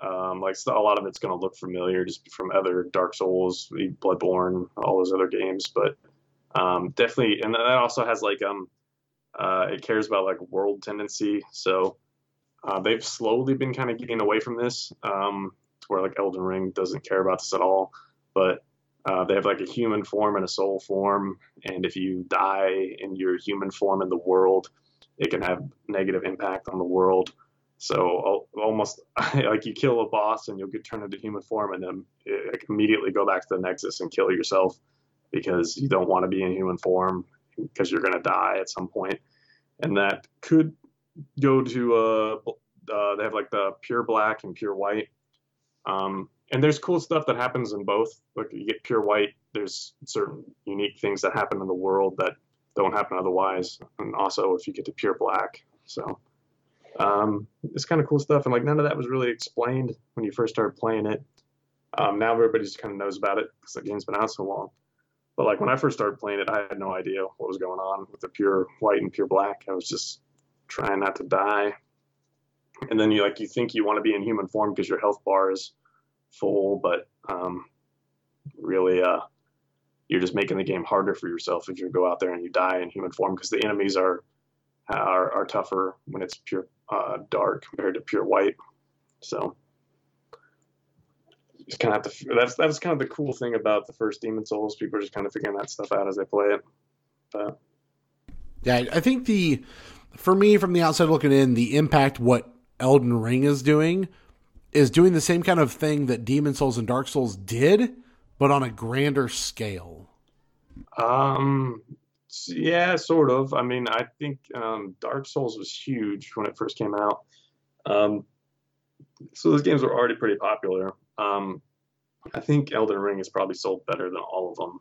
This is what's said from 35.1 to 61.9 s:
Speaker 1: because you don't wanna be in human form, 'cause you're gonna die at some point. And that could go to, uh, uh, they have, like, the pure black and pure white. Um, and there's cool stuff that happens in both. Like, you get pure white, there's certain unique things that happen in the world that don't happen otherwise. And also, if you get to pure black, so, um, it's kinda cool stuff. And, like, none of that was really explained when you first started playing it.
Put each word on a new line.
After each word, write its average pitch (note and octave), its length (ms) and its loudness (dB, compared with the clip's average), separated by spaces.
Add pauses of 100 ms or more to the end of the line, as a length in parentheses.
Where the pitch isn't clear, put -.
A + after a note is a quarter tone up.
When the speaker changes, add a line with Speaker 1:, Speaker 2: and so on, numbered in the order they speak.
Speaker 1:
because F2 460 -2
you C#3 120 -2
don't F#2 200 2
wanna F#2 180 2
be F#2+ 160 -2
in F#2 100 0
human F#2 260 -2
form, F#2 460 0 (520)
'cause F#2 160 0
you're F2 80 0
gonna F#2 200 0
die F#2+ 380 0
at F#2+ 100 -6
some F#2 200 -10
point. F#2+ 320 -6 (600)
And D3+ 160 -2
that G2 300 0 (140)
could D#3+ 360 4 (640)
go C3+ 220 4
to, A#2+ 320 0
uh, A2 440 2 (540)
uh, G2+ 240 0
they G#2+ 60 -2
have, A2 120 -2
like, G#2 160 -4
the G2 300 0
pure A#2+ 220 0
black A2 400 2
and F#2 140 -12
pure G2+ 180 -4
white. G2+ 340 -2 (800)
Um, F#2+ 420 -4 (220)
and C3 120 0
there's D3+ 160 4
cool F3 200 -2
stuff D#3+ 280 -2
that B2 100 0
happens B2 360 -4
in G2+ 120 -8
both. G#2+ 360 0 (140)
Like, - 180 -10
you G#2 140 -12
get A2 160 -4
pure A#2 180 0
white, G#2 340 2 (180)
there's - 420 -8 (100)
certain - 400 -6 (200)
unique G2+ 340 -4
things G2+ 240 -2
that F#2+ 100 2
happen G2+ 280 -2
in F#2+ 80 -4
the F#2 60 -2
world F#2+ 440 0
that F#2 180 -2 (380)
don't F#2+ 180 2
happen F#2+ 260 -2
otherwise. F#2 600 0 (200)
And G#2+ 160 -8
also, G2 420 0
if - 100 -8
you G2 60 -6
get - 140 -10
to - 60 -8
pure G2 220 -2
black, G2 500 -2 (200)
so, - 340 -10 (800)
um, G#2 480 0 (280)
it's C3+ 100 -6
kinda D#3 200 2
cool D3 140 2
stuff. C#3+ 280 2
And, B2+ 60 0
like, B2 120 2
none D3 140 2
of D3 60 2
that D3 120 0
was B2 120 -4
really B2+ 220 0
explained A#2+ 640 -4 (200)
when A#2 100 -4
you G2 80 -4
first A2+ 220 0
started G#2+ 240 0
playing A2 280 0
it. G#2+ 160 -2 (760)